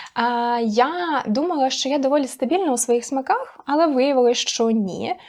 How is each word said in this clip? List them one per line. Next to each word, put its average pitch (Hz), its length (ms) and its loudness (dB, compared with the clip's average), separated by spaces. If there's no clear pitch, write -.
А, 240 500 0
я 285 640 0
думала, 269 440 0
що 262 180 -4
я 294 100 0
доволі 269 280 2
стабільна 294 460 -2
у 240 60 0
своїх 240 260 0
смаках, 381 600 -4
але 302 200 2
виявилось, 254 520 2
що - 320 0
ні. 220 440 -2